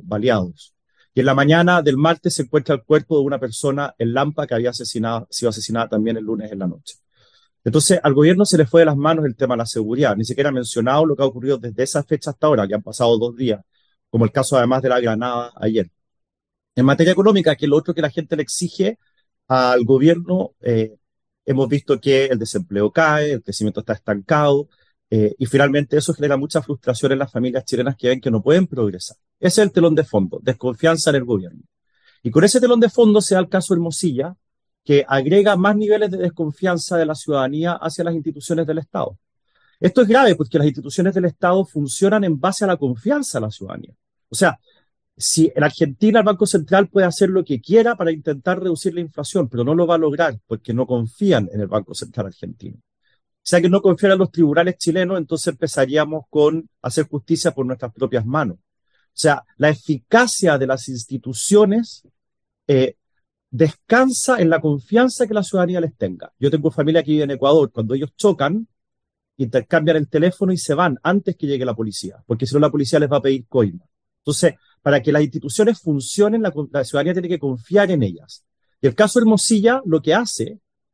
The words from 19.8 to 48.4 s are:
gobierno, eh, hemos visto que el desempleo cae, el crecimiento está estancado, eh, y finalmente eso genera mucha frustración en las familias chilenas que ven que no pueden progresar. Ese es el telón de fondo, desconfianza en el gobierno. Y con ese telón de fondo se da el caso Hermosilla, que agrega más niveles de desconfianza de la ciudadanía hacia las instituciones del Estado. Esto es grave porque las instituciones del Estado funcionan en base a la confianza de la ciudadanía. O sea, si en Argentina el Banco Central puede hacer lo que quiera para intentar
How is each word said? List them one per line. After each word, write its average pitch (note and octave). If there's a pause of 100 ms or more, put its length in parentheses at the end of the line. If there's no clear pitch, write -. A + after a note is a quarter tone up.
gobierno, E3+
eh, A2 (500)
hemos C3
visto C#3
que C3+
el B2
desempleo G2+
cae, D3+
el A#2+
crecimiento G#2
está A2
estancado, C#3+ (400)
eh, G#2+
y C3+
finalmente C#3+
eso D3+
genera C#3+
mucha C#3+
frustración C3
en C3+
las C3+
familias B2
chilenas B2+
que B2
ven B2
que C3
no A2
pueden F3
progresar. G#2 (220)
Ese F#3
es G#3
el -
telón E3
de D3+
fondo, F#2+
desconfianza D#3
en C#3+
el B2+
gobierno. F#2 (600)
Y A2+
con D#3
ese G#3
telón A#3+
de A3+
fondo G#3+
se -
da F#3
el E3+
caso F#3+
Hermosilla, E3+ (480)
que C#3+
agrega F3+
más G3
niveles G#3
de F#3+
desconfianza F3
de E3
la D#3
ciudadanía D3
hacia E3
las E3+
instituciones D#3+
del D#3
Estado. - (600)
Esto F3+
es G#3+
grave A3+
porque D#3
las D3
instituciones C#3+
del F3+
Estado F3+
funcionan G3
en D#3+
base F#3+
a G3
la F3+
confianza C#3+
de G#2+
la A2
ciudadanía. - (360)
O -
sea, - (560)
si -
en D3+
Argentina E3+
el G3+
Banco G#3
Central F#3+
puede G3
hacer F3+
lo F#3
que B2+
quiera A3+
para E3+
intentar D#3+